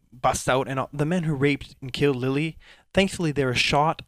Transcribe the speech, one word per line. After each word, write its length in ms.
busts 360
out, 200
and, 120
uh, 140
the 120
men 180
who 100
raped 480
and 100
killed 260
Lily, 400
thankfully 380
they 140
were 100
shot 520